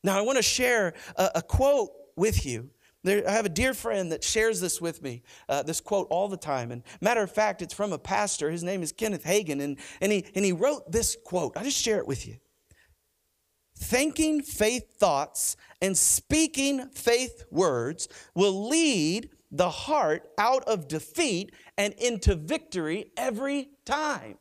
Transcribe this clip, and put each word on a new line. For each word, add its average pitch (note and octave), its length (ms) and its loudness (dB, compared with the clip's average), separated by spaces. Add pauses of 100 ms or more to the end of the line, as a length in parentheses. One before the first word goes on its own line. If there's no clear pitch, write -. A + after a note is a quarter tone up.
Now, F#3+ 140 4
I G3+ 40 4
wanna B3 200 2
share A#3 540 2 (220)
a, F#3 180 4
a E3 80 0
quote C4+ 480 4 (240)
with G3 320 0
you. A#2+ 240 -6 (320)
There, G3+ 240 2
I G3 40 2
have G#3+ 160 2
a - 20 0
dear A#3+ 240 0
friend G3 380 -2
that - 120 -4
shares A3+ 380 0
this F3+ 180 -4
with E3+ 220 -6
me, A#2+ 220 -10 (260)
uh, C#3 140 0
this D#3+ 180 -4
quote G3 300 0
all F#3 160 2
the F#3+ 100 -6
time. C3 320 -4
And A#2+ 140 -10 (180)
matter A3 220 2
of F3+ 80 -6
fact, G#3 320 0
it's E3 100 -12
from G3+ 200 -2
a D3+ 40 -4
pastor. F#3+ 540 -2
His E3+ 120 -6
name F#3 200 -4
is D#3 80 -6
Kenneth G#3 320 -4
Hagin, D#3+ 360 0
and, C#3+ 200 -4 (220)
and G3 100 2
he, F#3+ 120 2 (120)
and G3 100 2
he F#3+ 60 4
wrote A3+ 400 0
this A3 340 0
quote. E3+ 320 -2
I'll F#3 60 -6
just C4+ 180 -2
share G#3+ 160 2
it - 80 -2
with B2 220 -4
you. A2 80 -14 (1400)
"Thinking D4+ 680 0
faith A3+ 560 -2
thoughts D3+ 580 2 (240)
and F#3+ 160 2
speaking C#4 920 2
faith - 600 0
words C#3+ 580 0 (280)
will G3 320 2
lead A#3 640 2 (180)
the E3+ 220 2
heart A#3+ 680 0
out B3 280 2
of F#3 220 -2
defeat F#3+ 680 -2 (260)
and G3+ 160 0
into G#3+ 400 0
victory E3 720 -4 (100)
every C4 520 -4 (140)
time." C4+ 580 -4